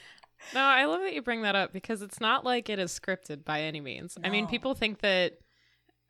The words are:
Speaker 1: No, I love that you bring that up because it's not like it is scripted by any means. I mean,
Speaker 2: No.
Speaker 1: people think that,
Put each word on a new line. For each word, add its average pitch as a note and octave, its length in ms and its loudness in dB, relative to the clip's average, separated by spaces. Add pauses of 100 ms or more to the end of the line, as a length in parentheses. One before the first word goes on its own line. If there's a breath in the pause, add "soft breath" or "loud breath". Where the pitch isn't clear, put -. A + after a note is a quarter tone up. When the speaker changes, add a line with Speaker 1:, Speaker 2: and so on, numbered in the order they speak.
(540 loud breath)
Speaker 1:
No, B3+ 80 0
I C4+ 240 6
love D#4+ 160 2
that F#4+ 140 -2
you C#4+ 80 -4
bring A3+ 200 -2
that G3 140 2
up - 160 0
because F#3+ 300 -6
it's - 180 -12
not A#3 240 2
like B3 240 0
it G#3+ 100 -4
is F3+ 180 -4
scripted D#3 480 -6
by D3+ 180 -2
any D#3 180 -6
means. C#3+ 420 -10
I F#3 60 0
mean, G#3 160 0
Speaker 2:
No. - 60 -6
Speaker 1:
people C4 240 -2
think G#3+ 260 -2
that, F#3 380 2 (720)